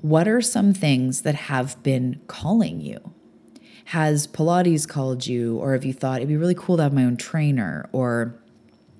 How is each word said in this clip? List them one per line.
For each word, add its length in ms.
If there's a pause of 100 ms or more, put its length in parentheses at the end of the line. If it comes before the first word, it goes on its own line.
what 260
are 140
some 320
things 480
that 140
have 460
been 460
calling 520
you? 200 (840)
Has 420
Pilates 600
called 380
you, 320
or 160
have 100
you 80
thought, 260
"It'd 120
be 80
really 180
cool 220
to 60
have 100
my 100
own 140
trainer," 760
or 460 (640)